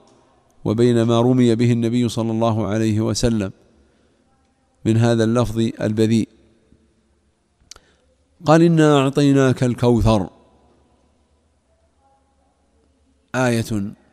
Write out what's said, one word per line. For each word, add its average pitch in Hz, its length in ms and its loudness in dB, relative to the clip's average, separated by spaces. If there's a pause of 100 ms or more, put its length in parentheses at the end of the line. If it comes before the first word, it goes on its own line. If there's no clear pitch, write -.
(640)
وبين 117 360 0
ما 117 200 0
رمي 123 340 2
به 120 160 0
النبي 117 380 -2
صلى 113 220 -6
الله 113 360 -2
عليه 110 340 -2
وسلم 113 500 -4 (1300)
من 113 120 2
هذا 117 260 2
اللفظ 113 340 -2 (240)
البذيء. 110 480 -2 (2250)
قال: 160 160 4
"إِنَّا 156 360 4
أَعْطَيْنَاكَ 135 680 0
الْكَوْثَرَ". 113 680 0 (3000)
آية 113 580 -4 (200)